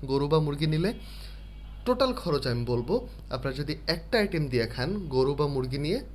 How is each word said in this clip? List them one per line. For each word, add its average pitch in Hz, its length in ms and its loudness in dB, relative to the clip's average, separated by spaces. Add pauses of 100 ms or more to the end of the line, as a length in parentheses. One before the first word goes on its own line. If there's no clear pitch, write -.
(120)
গরু 139 200 4
বা 160 140 6
মুরগি 143 280 0
নিলে। 170 180 2 (920)
টোটাল 254 260 4 (100)
খরচ 143 300 2
আমি 120 200 0
বলবো, 123 220 0 (420)
আপনারা 131 260 -2
যদি 147 120 -2 (220)
একটা - 260 -4
আইটেম 185 300 2
দিয়ে 117 220 4
খান 127 160 -2 (260)
গরু 135 240 4
বা 151 140 4
মুরগি 131 320 -2
নিয়ে 180 120 0 (180)